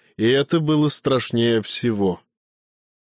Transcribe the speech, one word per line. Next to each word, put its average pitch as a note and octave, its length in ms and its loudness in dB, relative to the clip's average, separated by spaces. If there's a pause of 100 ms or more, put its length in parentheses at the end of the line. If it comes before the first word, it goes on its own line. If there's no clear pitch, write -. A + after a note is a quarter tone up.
(180)
и A2 100 0
это C#3 320 2
было D3+ 300 2
страшнее A#2 720 0
всего. G2+ 600 -2 (800)